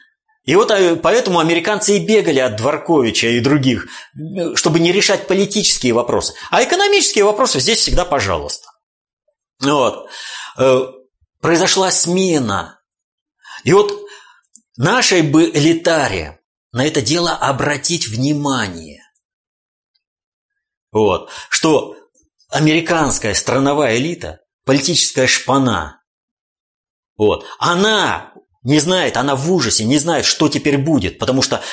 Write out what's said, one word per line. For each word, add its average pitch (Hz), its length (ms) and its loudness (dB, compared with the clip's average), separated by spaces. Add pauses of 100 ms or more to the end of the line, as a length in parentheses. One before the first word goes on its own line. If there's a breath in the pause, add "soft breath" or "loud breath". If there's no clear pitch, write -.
(440 soft breath)
И 147 120 2
вот, 226 160 4
э, 180 240 2
поэтому 175 420 2
американцы 170 580 0
и 175 80 -2
бегали 165 360 2
от 123 160 0
Дворковича 135 720 0
и 120 100 0
других, 131 480 0 (300 loud breath)
э, 160 400 -6
чтобы 165 240 2
не 170 100 2
решать 190 380 0
политические 196 640 0
вопросы. 113 420 0 (160 loud breath)
А 185 140 2
экономические 370 580 2
вопросы 196 380 2
здесь - 180 0
всегда 170 260 2
пожалуйста. 95 640 -4 (960)
Вот. 135 460 0 (500 loud breath)
Э, 131 280 4 (540)
произошла 190 520 2
смена. 151 880 0 (840 loud breath)
И - 100 0
вот 208 280 4 (760 loud breath)
нашей 180 460 2
бы 156 280 2
элитаре 147 920 0 (320)
на 123 120 -2
это 156 160 -2
дело 165 300 0
обратить 139 800 -2
внимание. 117 960 -4 (1900)
Вот. 104 400 0 (180 loud breath)
Что - 460 0 (560)
американская 156 840 0
страновая 135 640 0
элита, 135 420 -8 (240)
политическая 139 640 0
шпана, 113 720 -2 (1160)
вот, 104 280 0 (160 loud breath)
она 175 720 0 (320)
не 147 160 4
знает, 165 360 0
она 135 200 0
в 151 160 -2
ужасе, 113 320 0
не 131 140 2
знает, 147 260 -2
что - 240 0
теперь 143 300 0
будет, 135 420 -2
потому 131 220 0
что - 200 -4 (100)